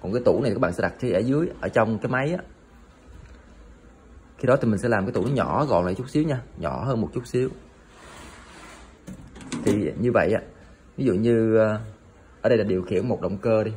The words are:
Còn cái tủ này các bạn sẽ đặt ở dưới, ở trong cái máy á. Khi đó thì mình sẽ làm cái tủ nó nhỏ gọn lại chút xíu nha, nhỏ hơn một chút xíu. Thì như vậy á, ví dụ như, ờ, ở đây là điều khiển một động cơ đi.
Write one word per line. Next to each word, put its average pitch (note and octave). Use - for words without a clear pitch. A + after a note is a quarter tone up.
Còn F#2
cái B2
tủ G2
này B2+
các F2+
bạn F2
sẽ -
đặt F2
ở F2+
dưới, C#3
ở -
trong A2
cái A#2+
máy C3+
á. F3+
Khi -
đó B2
thì A#2+
mình G#2
sẽ B2
làm G2+
cái -
tủ F#2+
nó B2+
nhỏ G2+
gọn F2+
lại F2+
chút B2+
xíu D3+
nha, C#3
nhỏ C#2
hơn B2
một F#2
chút B2
xíu. B2+
Thì G2+
như A#2+
vậy F#2+
á, -
ví C3+
dụ A2
như, A2+
ờ, G#2+
ở A#2
đây A#2+
là G#2+
điều F#2+
khiển F#2+
một G2
động F#2+
cơ A2
đi. A2